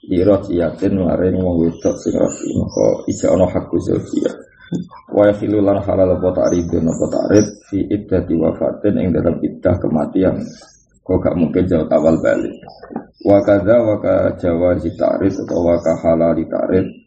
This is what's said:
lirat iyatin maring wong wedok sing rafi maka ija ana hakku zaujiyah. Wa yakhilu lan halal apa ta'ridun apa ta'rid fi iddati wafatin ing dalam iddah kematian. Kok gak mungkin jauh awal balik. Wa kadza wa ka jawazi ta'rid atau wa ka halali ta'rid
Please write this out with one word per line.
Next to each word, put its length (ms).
lirat 400
iyatin 560
maring 320
wong 280
wedok 280
sing 240
rafi 400
maka 280
ija 240
ana 160
hakku 320
zaujiyah. 720
Wa 160
yakhilu 320
lan 240
halal 320
apa 160
ta'ridun 560
apa 240
ta'rid 360
fi 240
iddati 480
wafatin 640
ing 80
dalam 320
iddah 400
kematian. 560
Kok 160
gak 160
mungkin 320
jauh 240
awal 320
balik. 320
Wa 160
kadza 400
wa 160
ka 400
jawazi 560
ta'rid 480
atau 160
wa 240
ka 160
halali 480
ta'rid 400